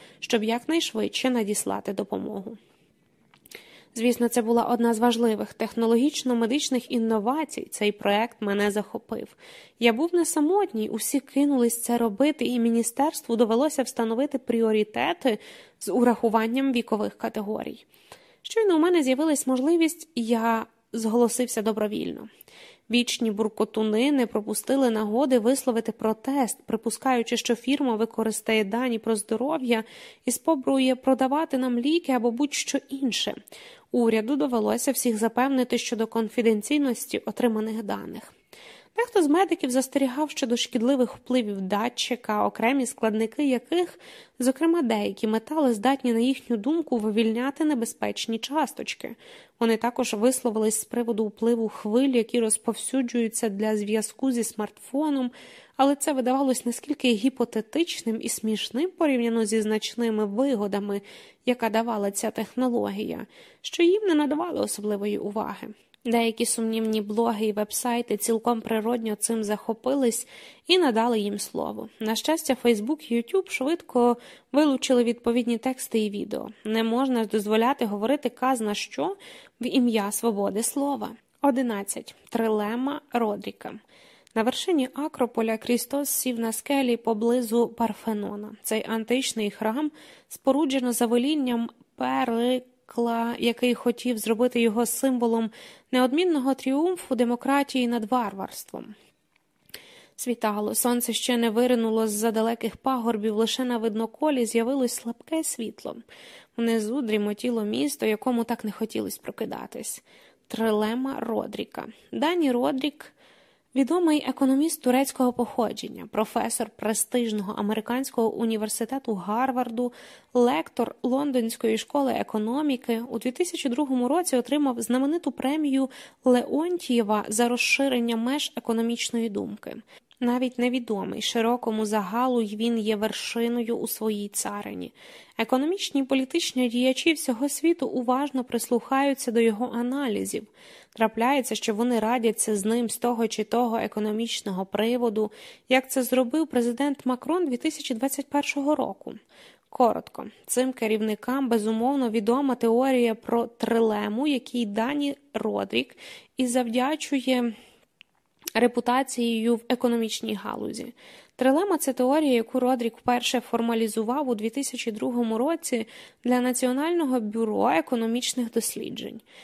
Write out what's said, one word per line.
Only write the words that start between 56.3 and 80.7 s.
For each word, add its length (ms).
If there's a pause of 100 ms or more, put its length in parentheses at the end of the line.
наскільки 460
гіпотетичним 1080
і 80
смішним 680
порівняно 460
зі 160
значними 640
вигодами, 760 (440)
яка 220
давала 420
ця 200
технологія, 960 (340)
що 220
їм 200
не 120
надавали 460
особливої 580
уваги. 500 (380)
Деякі 400
сумнівні 540
блоги 460
і 60
вебсайти 640
цілком 440
природньо 540
цим 300
захопились 840 (380)
і 120
надали 420
їм 180
слово. 500 (120)
На 140
щастя, 500
Facebook 480
і 40
YouTube 340
швидко 640 (360)
вилучили 520
відповідні 540
тексти 400
і 120
відео. 380 (160)
Не 200
можна 380
ж 60
дозволяти 580
говорити 420
казна 460
що 420 (440)
в 60
ім'я 460
свободи 500
слова. 480 (320)